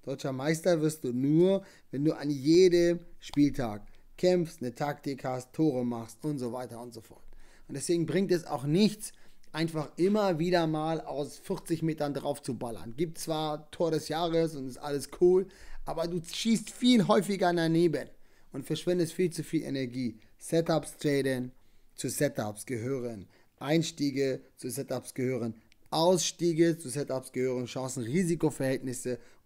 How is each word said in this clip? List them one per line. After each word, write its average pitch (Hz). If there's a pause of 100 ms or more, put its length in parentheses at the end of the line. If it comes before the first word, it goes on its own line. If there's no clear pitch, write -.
Deutscher 135
Meister 160
wirst 156
du 127
nur, 160 (300)
wenn 135
du 156
an 143
jedem 175 (220)
Spieltag 127 (300)
kämpfst, 180
eine 120
Taktik 143
hast, 127
Tore 139
machst 117
und 151
so 123
weiter 117
und 120
so 117
fort. - (420)
Und -
deswegen 165
bringt 175
es 170
auch 135
nichts, 175 (380)
einfach 156
immer 196
wieder 170
mal 156
aus 139
vierzig 170
Metern 151
drauf 139
zu 127
ballern. 117
Gibt 160
zwar 156
Tor 165
des 156
Jahres 165
und 135
ist 123
alles 143 (100)
cool, 185 (360)
aber 160
du 175
schießt -
viel 240
häufiger 190
daneben 165 (440)
und 135
verschwendest 165
viel 185
zu 160
viel 160
Energie. 131 (180)
Setups 160
traden, 135 (460)
zu -
Setups 113
gehören 120 (320)
Einstiege, 139 (140)
zu 127
Setups 127
gehören 123 (360)
Ausstiege, 165
zu 151
Setups 131
gehören 127
Chancen, 131
Risikoverhältnisse. 135 (280)